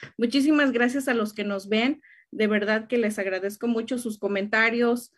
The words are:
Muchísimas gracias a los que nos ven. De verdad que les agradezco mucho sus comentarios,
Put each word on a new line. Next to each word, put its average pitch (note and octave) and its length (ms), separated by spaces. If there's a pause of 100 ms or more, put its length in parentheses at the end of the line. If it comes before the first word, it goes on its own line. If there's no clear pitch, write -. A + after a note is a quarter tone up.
(180)
Muchísimas C#4 540
gracias B3 380
a B3+ 40
los G#3+ 200
que G#3 100
nos G3+ 240
ven. A#3 340 (300)
De G#3+ 160
verdad G#3+ 400
que B3 100
les G#3+ 220
agradezco G3 480
mucho A#3 300
sus A3 220
comentarios, A3+ 1000